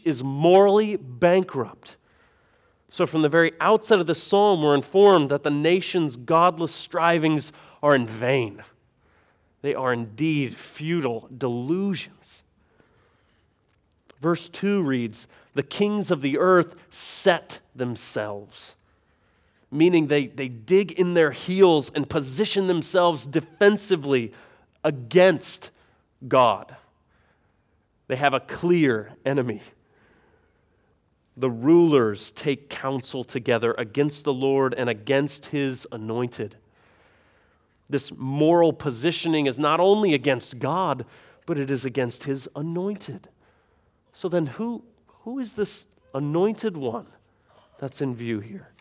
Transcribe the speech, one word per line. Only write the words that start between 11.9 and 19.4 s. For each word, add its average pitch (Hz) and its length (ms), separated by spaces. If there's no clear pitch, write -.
Verse 165 300
two 202 340
reads, 123 440
"The 139 100
kings 208 480
of 147 100
the 139 160
earth 180 380
set - 680
themselves," 107 1000